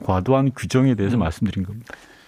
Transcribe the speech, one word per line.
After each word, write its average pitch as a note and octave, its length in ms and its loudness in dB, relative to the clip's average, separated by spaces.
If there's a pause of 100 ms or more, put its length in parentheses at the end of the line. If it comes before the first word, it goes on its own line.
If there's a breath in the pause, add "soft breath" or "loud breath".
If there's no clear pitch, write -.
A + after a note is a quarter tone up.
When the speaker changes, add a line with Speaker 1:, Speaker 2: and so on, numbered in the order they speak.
Speaker 1:
과도한 B2+ 520 2
규정에 C3 400 2
대해서 G2 220 0
Speaker 2:
음. - 20 2
Speaker 1:
말씀드린 F#2+ 460 -2
겁니다. G#2+ 280 -14 (340 loud breath)